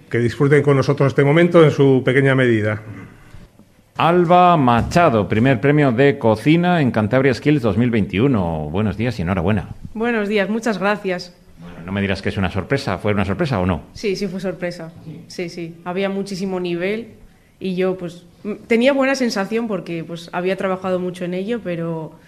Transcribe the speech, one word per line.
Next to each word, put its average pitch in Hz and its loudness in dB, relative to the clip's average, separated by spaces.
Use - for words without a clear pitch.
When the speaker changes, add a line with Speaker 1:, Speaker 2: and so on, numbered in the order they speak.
Speaker 1:
que 113 0
disfruten 139 2
con 143 2
nosotros 135 2
este 135 2
momento 170 6
en 147 6
su 135 4
pequeña 135 4
medida. 107 2
Speaker 2:
Alba 175 4
Machado, 120 2
primer 117 2
premio 143 2
de 139 4
cocina 160 2
en 123 2
Cantabria 127 2
Skills 147 0
dos 107 0
mil 120 2
veintiuno. 90 0
Buenos 95 -2
días 117 -4
y - -6
enhorabuena. 92 -2
Speaker 3:
Buenos 226 -4
días, 196 0
muchas 220 -4
gracias. 185 -4
Speaker 2:
Bueno, - -18
no 92 -10
me 98 -2
dirás 95 -2
que 104 -6
es - -4
una 92 0
sorpresa, 98 -4
¿fue 104 -2
una 101 0
sorpresa 104 -2
o 90 0
no? 85 -2
Speaker 3:
Sí, 196 -4
sí 196 -4
fue 180 -10
sorpresa. 175 -8
Sí, 175 -10
sí, 170 -12
había 190 -4
muchísimo 196 -6
nivel 180 -4
y 190 -6
yo, 185 -2
pues, 175 -12
m-, 202 -8
tenía 240 2
buena 269 0
sensación 220 -4
porque, 170 -8
pues, 170 -14
había 180 -2
trabajado 185 -4
mucho 180 -6
en 180 -6
ello, 208 -6
pero 165 -8